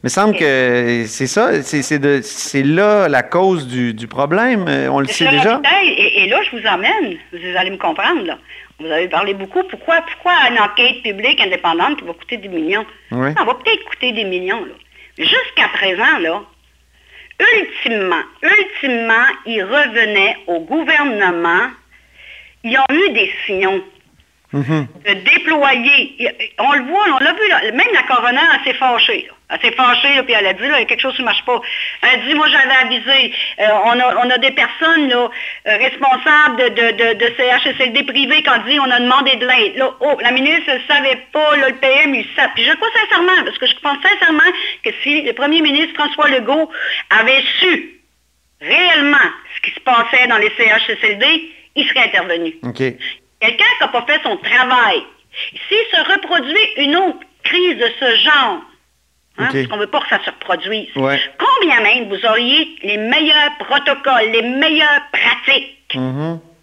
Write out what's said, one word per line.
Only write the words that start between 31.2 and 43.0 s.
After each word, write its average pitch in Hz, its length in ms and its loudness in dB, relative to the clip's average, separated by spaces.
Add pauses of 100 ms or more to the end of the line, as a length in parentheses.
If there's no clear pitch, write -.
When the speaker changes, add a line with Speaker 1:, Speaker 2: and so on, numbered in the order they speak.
Speaker 2:
ne 240 40 -2
marche - 180 -2
pas. » 247 160 0 (420)
Elle 240 240 2
dit, « 302 100 0
Moi, 302 120 2
j'avais 269 260 2 (100)
avisé. 254 500 0 (240)
Euh, 202 60 0 (200)
on 233 160 4
a, 247 240 2
on 247 60 0
a 254 80 2
des 262 140 2
personnes, 302 560 2
là, 240 200 2 (380)
euh, 208 100 2
responsables 262 800 2
de, 247 120 2
de, 233 240 0
de, 226 260 0
de 233 80 2 (100)
C 269 60 -2
H 247 260 2
S 247 120 -4
L 247 120 0
D 277 120 0
privés 277 380 0
qui 294 60 0
ont 233 180 2
dit, 294 120 0
on 269 120 0
a 247 100 2
demandé 262 360 2
de 233 100 -4
l'aide. » 240 300 0
Là, 262 140 0 (100)
oh, 269 220 0
la 240 80 2
ministre 294 420 0
ne 254 80 -2 (140)
savait 262 380 0
pas, 302 240 2
là, 269 120 2
le 262 60 -2
P 269 120 -2 (180)
M, 277 100 0
il 220 120 -4 (100)
savait. 262 180 0
Puis 233 100 -2
je 285 120 2
crois 440 120 -4 (140)